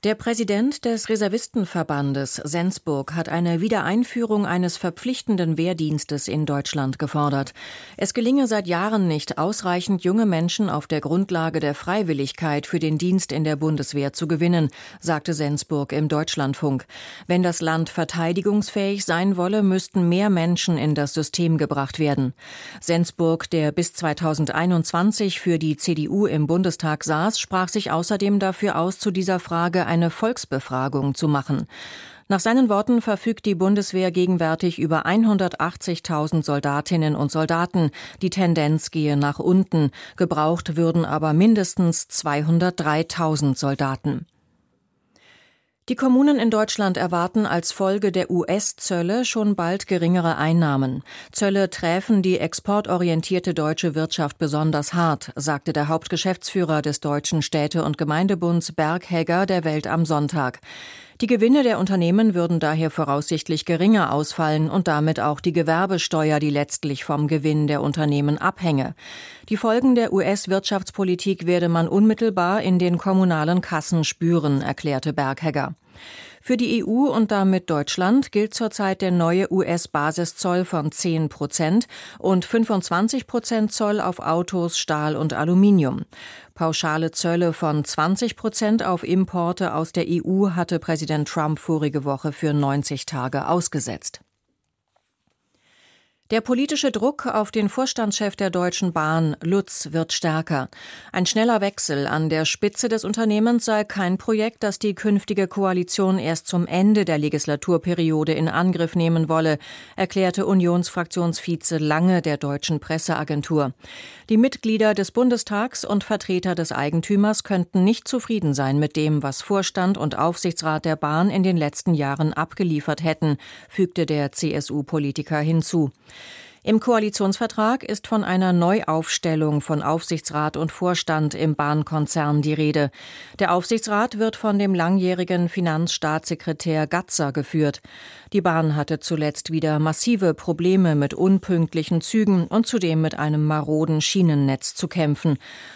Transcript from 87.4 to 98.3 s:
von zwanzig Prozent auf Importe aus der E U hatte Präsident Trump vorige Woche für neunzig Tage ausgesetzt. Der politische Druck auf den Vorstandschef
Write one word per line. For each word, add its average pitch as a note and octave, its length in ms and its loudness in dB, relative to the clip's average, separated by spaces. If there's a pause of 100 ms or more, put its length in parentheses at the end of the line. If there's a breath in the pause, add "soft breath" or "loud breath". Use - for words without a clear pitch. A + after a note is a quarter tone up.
von D3+ 320 0
zwanzig F#3+ 520 0
Prozent A3 460 0
auf F3+ 220 -2
Importe F3 720 0
aus D#3+ 180 -2
der - 160 -2
E E3+ 140 0
U F#3+ 300 2
hatte E3+ 260 -2
Präsident D3+ 500 -2
Trump D#3 300 -2
vorige D3+ 460 -2
Woche C#3+ 280 -4
für D3 220 -2
neunzig C#3+ 500 0
Tage C3 420 -4
ausgesetzt. D#3 720 -2 (2000 soft breath)
Der A3 100 2
politische C4 520 0
Druck G3 340 -2
auf G#3+ 240 0
den G#3 180 0
Vorstandschef G#3+ 680 -2